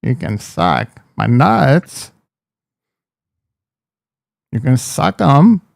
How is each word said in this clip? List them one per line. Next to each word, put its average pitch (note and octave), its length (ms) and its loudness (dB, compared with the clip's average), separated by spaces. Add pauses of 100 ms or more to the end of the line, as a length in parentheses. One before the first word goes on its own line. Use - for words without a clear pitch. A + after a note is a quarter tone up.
You B2+ 140 -2
can G#2+ 220 -8
suck D2 640 -4 (160)
my - 100 -2
nuts. D3 840 0 (2500)
You - 80 -6
can B2+ 180 0
suck D#3+ 440 -4
em. F3 400 4 (140)